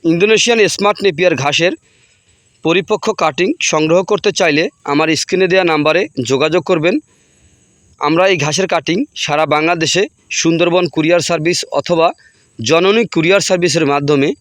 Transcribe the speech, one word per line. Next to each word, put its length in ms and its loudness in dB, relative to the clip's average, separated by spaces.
ইন্দোনেশিয়ান 540 2
স্মার্ট 340 -2
নেপিয়ার 340 2
ঘাসের 360 0
পরিপক্ক 420 -2
কাটিং 260 0
সংগ্রহ 340 2
করতে 280 -2
চাইলে 320 0
আমার 240 0
স্ক্রিনে 300 0
দেওয়া 240 2
নাম্বারে 300 0
যোগাযোগ 360 0
করবেন। 300 0
আমরা 320 2
এই 60 0
ঘাসের 300 -2
কাটিং 300 -2
সারা 300 -2
বাংলাদেশে 560 0
সুন্দরবন 480 2
কুরিয়ার 340 0
সার্ভিস 380 -2
অথবা 360 0
জননী 440 2
কুরিয়ার 340 2
সার্ভিসের 380 0
মাধ্যমে 420 0